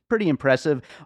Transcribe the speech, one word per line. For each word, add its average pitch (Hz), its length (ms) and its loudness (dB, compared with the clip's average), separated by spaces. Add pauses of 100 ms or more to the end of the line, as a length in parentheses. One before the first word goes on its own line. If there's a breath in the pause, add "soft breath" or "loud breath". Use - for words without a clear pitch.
pretty 214 200 0
impressive. 135 520 0 (260 loud breath)